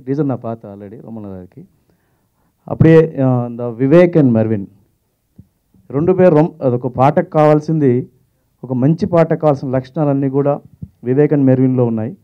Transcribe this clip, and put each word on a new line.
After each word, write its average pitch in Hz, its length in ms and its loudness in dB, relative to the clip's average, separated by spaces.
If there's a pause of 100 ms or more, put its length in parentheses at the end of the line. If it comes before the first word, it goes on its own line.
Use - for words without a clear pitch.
టీజర్ 139 260 -4
నా 120 120 -4
పాత 113 160 -10 (120)
already 101 340 -18
రొమ్మ 113 180 -16
నల్లారికి. 95 380 -18 (1080)
అప్పుడే, 160 260 4 (280)
ఆ, - 20 2 (320)
the 120 80 -6 (140)
వివేక్ 170 400 4
and 131 160 2
మెర్విన్ 110 300 -2 (1200)
రెండు 160 300 -2
పేరు 180 200 6
రొమ్-, 170 120 2 (140)
అదొక 123 240 -2 (100)
పాటకు 147 380 2
కావాల్సింది, 151 540 2 (720)
ఒక 127 100 -8 (100)
మంచి 160 300 0
పాటకు 160 300 2
కావాల్సిన 143 340 -2
లక్షణాలన్నీ 139 580 -2
కూడా 143 180 0 (540)
వివేక్ 147 300 0
and 139 120 2
మెర్విన్లో 127 420 2
ఉన్నాయి. 110 220 -6 (100)